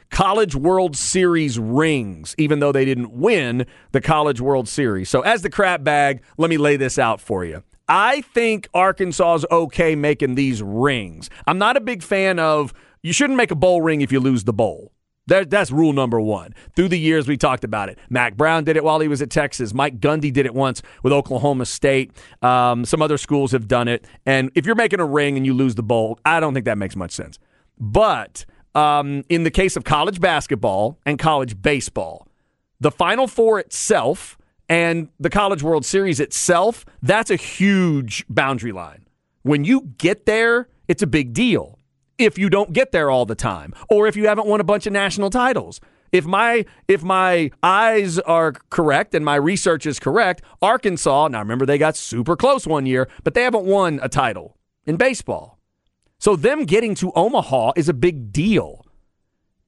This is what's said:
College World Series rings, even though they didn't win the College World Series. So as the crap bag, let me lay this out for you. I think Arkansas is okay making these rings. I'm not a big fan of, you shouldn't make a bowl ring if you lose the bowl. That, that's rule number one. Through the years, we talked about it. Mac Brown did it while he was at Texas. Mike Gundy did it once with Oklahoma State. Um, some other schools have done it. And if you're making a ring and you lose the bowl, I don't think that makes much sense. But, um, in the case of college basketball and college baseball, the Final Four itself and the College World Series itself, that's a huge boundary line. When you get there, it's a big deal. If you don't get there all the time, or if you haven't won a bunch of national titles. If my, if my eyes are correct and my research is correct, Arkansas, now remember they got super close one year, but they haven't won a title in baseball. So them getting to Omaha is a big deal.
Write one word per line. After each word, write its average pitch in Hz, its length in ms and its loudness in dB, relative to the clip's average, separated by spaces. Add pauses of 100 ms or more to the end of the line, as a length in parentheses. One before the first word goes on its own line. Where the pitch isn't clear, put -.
(120)
College 196 420 2
World 165 440 0
Series 165 600 0
rings, 117 800 -2
even 151 220 2
though 143 140 2
they 135 100 2
didn't 123 300 -4
win 127 520 0 (280)
the 131 80 2
College 151 400 0
World 131 260 0
Series. 101 420 -2
So 127 120 2
as 196 220 0
the 202 60 -4
crap 180 320 0
bag, 143 400 0 (160)
let 160 120 2
me 160 80 0
lay 147 180 4
this 135 240 -2
out 113 220 0
for 92 240 -6
you. 80 180 -12 (240)
I 214 320 2
think 226 540 -2
Arkansas 180 600 2
is 151 140 -2
okay 165 460 2
making 143 400 0
these 131 260 0
rings. 104 680 -2 (180)
I'm 170 100 0
not 226 200 2
a 269 40 -2
big 214 220 -6
fan 190 340 0
of, 151 360 0 (280)
you 165 120 -6
shouldn't 269 240 -2
make - 140 2
a 170 40 -4
bowl 175 260 2
ring 156 200 0
if 127 100 -2
you 135 80 2
lose 127 240 0
the 113 100 -2
bowl. 101 380 -4 (360)
That, 196 220 4
that's 190 220 0
rule 151 220 2
number 123 260 0
one. 104 340 -4 (220)
Through 180 140 2
the 170 100 0
years, 156 300 0
we 143 80 -2
talked 131 260 0
about 104 240 -6
it. 95 100 -16 (120)
Mac 120 260 -2
Brown 156 300 2
did 156 100 2
it 151 80 0
while 156 160 2
he 156 80 0
was 143 140 -4
at 135 80 -6
Texas. 135 440 -4
Mike 131 280 -2
Gundy 147 320 0
did 131 120 2
it 120 80 -6
once 131 280 -2 (200)
with 131 120 2
Oklahoma 135 520 -2
State. 135 460 0 (300)
Um, 123 420 2
some 151 180 0
other 151 160 0
schools 139 360 -2
have 120 120 0
done 120 220 0
it. 120 180 -4 (200)
And 135 280 0
if 151 120 0
you're 220 100 0
making 208 240 0
a 170 60 -2
ring 143 320 0
and 135 80 -2
you 135 80 0
lose 127 220 0
the 117 60 -4
bowl, 113 440 -2
I 160 160 2
don't 151 120 0
think 131 120 -4
that 110 120 -2
makes 98 200 -8
much 90 140 -8
sense. - 280 -14 (400)
But, 123 640 -2 (300)
um, 143 540 0
in 170 140 0
the 160 80 0
case 190 260 0
of 139 80 -10
college 175 340 0
basketball 123 880 0
and 143 120 -2
college 135 440 -2
baseball, 110 640 -4 (540)
the 151 100 2
Final 220 360 0
Four 220 340 2
itself - 760 -2 (300)
and 165 400 0 (140)
the 165 80 0
College 196 340 0
World 156 220 0
Series 190 340 0
itself, 180 640 0 (180)
that's 202 300 0
a 180 60 2
huge 175 920 0
boundary 120 460 -2
line. 82 320 -16 (380)
When 143 200 2
you 233 360 0
get 185 260 0
there, 233 420 0 (220)
it's - 120 -2
a 214 60 2
big 131 240 0
deal. 147 480 -2 (400)
If 226 180 2
you 196 100 0
don't 190 260 0
get 254 180 0
there 156 180 0
all 127 160 2
the 107 100 -6
time, 90 380 -6 (160)
or 208 160 4
if 214 100 0
you 214 120 0
haven't 214 180 0
won 208 160 2
a - 20 0
bunch 202 220 0
of 208 80 -4
national 196 380 -2
titles. 247 500 -2 (300)
If 170 160 4
my, 226 360 2 (240)
if 185 160 2
my 180 460 2 (140)
eyes 196 560 2
are 165 340 2 (160)
correct 156 460 0
and 151 100 0
my 147 100 2
research 160 520 0
is 143 120 -4
correct, 180 440 0 (180)
Arkansas, 165 680 2
now 117 100 -6
remember 117 260 -2
they 143 140 2
got 156 180 0
super 120 380 -4
close 269 320 2
one 147 180 -2
year, 131 240 0 (140)
but - 100 -2
they 240 80 2
haven't 240 240 0
won 185 380 2
a 131 60 -6
title 110 460 -4 (300)
in 151 100 -2
baseball. - 600 -4 (640)
So 208 160 2
them 254 300 0
getting 208 300 0
to 185 200 -4
Omaha 160 600 0
is 156 140 0
a 160 60 0
big 123 360 -2
deal. 139 540 -2 (840)